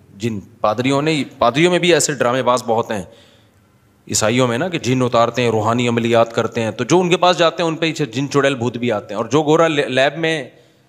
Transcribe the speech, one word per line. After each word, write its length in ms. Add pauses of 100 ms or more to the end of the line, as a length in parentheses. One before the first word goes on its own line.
(180)
जिन 260 (200)
पादरियों 380
ने, 240 (160)
पादरियों 300
में 80
भी 140
ऐसे 200
ड्रामेबाज 480
बहुत 300
हैं 200 (960)
ईसाइयों 380
में 100
ना, 120
कि 100
जिन 240
उतारते 380
हैं, 100
रूहानी 360
अमलियात 460
करते 280
हैं, 120
तो 100
जो 160
उनके 160
पास 200
जाते 280
हैं 40
उन 80
पे 160
जिन 360
चुड़ैल 280
भूत 220
भी 120
आते 240
हैं। 80
और 60
जो 160
गोरा 240
ले-, 220
लैब 280
में 340 (380)